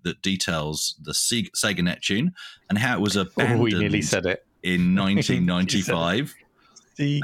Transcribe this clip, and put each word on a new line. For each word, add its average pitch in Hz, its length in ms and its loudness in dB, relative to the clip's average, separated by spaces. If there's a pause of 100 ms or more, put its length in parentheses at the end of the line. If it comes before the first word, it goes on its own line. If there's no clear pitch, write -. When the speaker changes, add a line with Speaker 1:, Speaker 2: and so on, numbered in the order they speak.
Speaker 1:
that 87 180 -6
details 80 800 -2
the 73 120 -8
Se-, 117 420 -2
Sega 98 260 0
Neptune 104 500 0 (360)
and 104 100 0
how 123 160 0
it 92 60 0
was 101 160 0
Speaker 2:
<laughs> - 0 -
Oh, 95 100 0 (100)
we 117 340 2
nearly 104 60 0 (100)
Speaker 1:
abandoned 101 180 0
Speaker 2:
said 90 220 0
it. 87 200 -2 (160)
Speaker 1:
in 90 320 2
Speaker 2:
<laughs> - 0 -
Speaker 1:
nineteen 98 500 2
ninety-five 90 880 0 (640)
Speaker 2:
Sega. 147 260 0